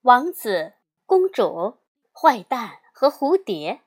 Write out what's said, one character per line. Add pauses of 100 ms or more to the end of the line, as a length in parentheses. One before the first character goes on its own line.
王
子、 (320)
公
主、 (340)
坏
蛋 (100)
和
蝴
蝶